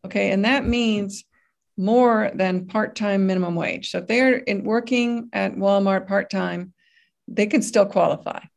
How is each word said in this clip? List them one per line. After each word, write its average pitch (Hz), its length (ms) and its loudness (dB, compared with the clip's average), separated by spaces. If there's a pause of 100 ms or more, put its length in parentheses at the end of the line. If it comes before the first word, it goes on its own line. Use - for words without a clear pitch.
Okay, 196 280 0
and 196 120 2
that 269 220 2
means 214 580 -2 (540)
more 220 560 4
than 185 320 0
part-time 208 600 0
minimum 185 280 0
wage. 156 360 -4
So 180 80 -4
if 180 80 -8
they're 254 300 4
in, 202 280 -4
working 233 680 -2
at 196 220 -2
Walmart 196 520 2
part-time, 185 680 -4 (520)
they 208 200 0
can 214 160 2
still 202 240 2
qualify. 160 540 0 (160)